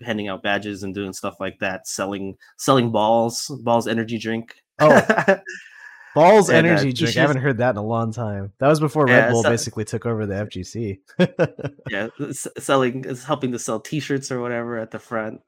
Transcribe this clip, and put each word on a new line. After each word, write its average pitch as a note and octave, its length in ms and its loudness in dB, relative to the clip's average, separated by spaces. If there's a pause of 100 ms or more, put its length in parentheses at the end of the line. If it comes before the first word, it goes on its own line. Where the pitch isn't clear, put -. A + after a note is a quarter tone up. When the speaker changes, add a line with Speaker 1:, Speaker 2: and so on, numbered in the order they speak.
Speaker 1:
handing G#2+ 260 -6
out F#2+ 160 -8
badges G2+ 400 -4
and F#2+ 100 -8
doing G2 200 -6
stuff - 260 -8
like F#2+ 200 -8
that, F#2+ 280 -6
selling, G2 480 -8 (220)
selling B2 340 2
Balls, A2+ 560 2 (160)
Balls A#2 240 2
energy A2+ 300 -4
drink. A2+ 380 -6 (240)
Speaker 2:
Oh. D#3 280 6
Speaker 1:
<laughs> G#3+ 300 2 (800)
Speaker 2:
Balls F#3 340 8
Speaker 1:
And, D#3+ 180 6
uh, - 20 4
Speaker 2:
energy C#3 240 2
drink. A#2+ 60 -6
I A2+ 60 0
Speaker 1:
t-shirts. - 120 0
Speaker 2:
haven't C3 240 2
heard C3+ 160 0
that B2 140 2
in G#2 60 -2
a G#2 60 -4
long A2+ 280 -2
time. G#2 480 -8
That C3 80 2
was D3+ 120 4
before D3+ 280 2
Red B2+ 80 6 (100)
Speaker 1:
Yeah, A#2+ 60 2
Speaker 2:
Bull A#2 100 4
Speaker 1:
so C#3+ 80 2
Speaker 2:
basically A2+ 340 -4
took A2+ 220 -8
over A2 220 -2
the G2 80 -4
F G#2 140 -6
G F#2 140 -10
C. G#2 360 -8 (180)
<laughs> F3+ 120 2 (600)
Speaker 1:
Yeah, G#2+ 180 -4 (140)
s-, - 260 -10 (120)
selling, C3 440 0
is B2 220 -10
helping C3 260 -2
to A#2+ 80 -6
sell A2 200 -6
T-shirts C#3 520 -6
or B2+ 80 -6
whatever A#2+ 380 -6
at A2 140 -8
the A2 80 -12
front. A2 480 -8